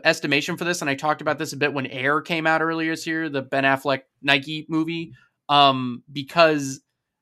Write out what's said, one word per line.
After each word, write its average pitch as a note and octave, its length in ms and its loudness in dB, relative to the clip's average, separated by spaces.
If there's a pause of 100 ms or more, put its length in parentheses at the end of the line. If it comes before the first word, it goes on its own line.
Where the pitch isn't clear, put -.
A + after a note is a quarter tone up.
estimation D#3+ 540 0
for F#3 60 -4
this, F3 180 -2
and D3 80 -2
I C3+ 60 -2
talked D3+ 260 -2
about D3+ 160 -2
this D#3 160 -6
a - 20 -10
bit C#3 160 0
when C3+ 140 -4
Air C3 340 0
came D#3+ 260 -4
out D#3+ 140 4
earlier D#3+ 320 -2
this D#3+ 140 -8
year, D#3+ 240 -4
the C#3 120 -4
Ben C3+ 220 -2
Affleck C3+ 380 2 (180)
Nike C#3+ 480 0
movie, E3 460 -4 (340)
um, C3 540 4 (100)
because C#3+ 720 2 (400)